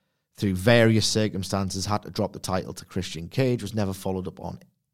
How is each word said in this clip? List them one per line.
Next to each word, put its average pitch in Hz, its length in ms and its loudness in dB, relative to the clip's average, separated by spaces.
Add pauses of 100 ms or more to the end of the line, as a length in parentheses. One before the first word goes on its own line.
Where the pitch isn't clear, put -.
(360)
through 95 200 0
various 113 500 6
circumstances, 95 800 -2
had 107 160 -2
to - 80 -12
drop 98 220 -4
the - 80 -14
title 92 340 -4
to - 100 -16
Christian 85 440 -8
Cage, 123 340 0
was 98 100 -8
never 101 200 -2
followed 95 340 -6
up - 140 -10
on - 180 -10 (360)